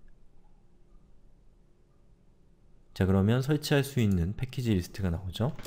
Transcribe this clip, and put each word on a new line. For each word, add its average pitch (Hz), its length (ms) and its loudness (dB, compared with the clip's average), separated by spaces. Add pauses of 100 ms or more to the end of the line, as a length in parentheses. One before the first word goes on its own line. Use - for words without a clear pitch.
(3000)
자, 95 140 2
그러면 98 340 4
설치할 143 420 0
수 131 160 -4
있는 98 360 2
패키지 120 400 -2
리스트가 92 340 -2
나오죠. 92 460 -4 (120)